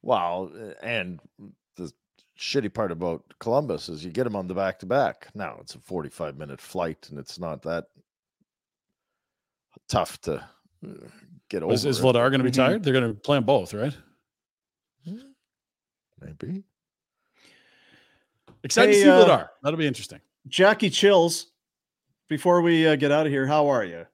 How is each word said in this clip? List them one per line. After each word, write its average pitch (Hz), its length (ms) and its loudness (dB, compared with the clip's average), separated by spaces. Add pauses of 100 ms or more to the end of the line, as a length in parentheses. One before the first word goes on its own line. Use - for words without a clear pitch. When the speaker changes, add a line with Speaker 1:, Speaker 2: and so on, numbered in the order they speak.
Speaker 1:
Well, 90 500 -2 (300)
and 92 360 -6 (560)
the 87 180 -14 (460)
shitty 117 340 -4
part 101 200 -4
about 82 320 -6 (160)
Columbus 117 480 -2
is 78 160 -12
you 87 80 -12
get 123 120 -2
'em 110 120 -6
on 95 100 -6
the 90 80 -8
back-to-back. 98 800 -4
Now, 87 260 -10
it's - 140 -20
a - 60 -20
forty-five 76 560 -10
minute 71 240 -14
flight, 85 500 -8
and 73 80 -14
it's 69 220 -16
not 80 220 -10
that 82 260 -6 (2000)
tough - 340 -2
to, 78 120 -4 (520)
uh, - 20 -14 (600)
get 85 160 -6
Speaker 2:
Is, 113 200 0
Speaker 1:
over 143 60 0
Speaker 2:
is 120 80 -2
Speaker 1:
it. 110 60 -2
Speaker 2:
Vladar 123 260 4
gonna 135 140 0
be 127 60 2
Speaker 3:
Mm-hmm. 127 120 -2
Speaker 2:
tired? 190 220 2
They're 139 80 2
gonna 120 220 0
play 143 240 -2
'em 117 60 0
both, 107 300 0
right? 131 220 -6 (2250)
Speaker 1:
Maybe. 147 420 -14 (2000)
Speaker 2:
Excited - 320 2
Speaker 3:
Hey, 202 60 6
Speaker 2:
to - 60 4
see 285 40 8
Speaker 3:
uh, 277 140 10
Speaker 2:
Vladar. 143 240 4 (160)
That'll 156 140 -2
be 156 100 0
interesting. 104 320 -10 (260)
Speaker 3:
Jackie 202 440 2
Chills, 175 580 4 (800)
before 175 340 2
we, 165 240 4
uh, 156 80 6
get 143 160 0
out 156 160 2
of 143 60 -2
here, 135 160 0
how 151 200 4
are 123 160 2
you? 85 300 -12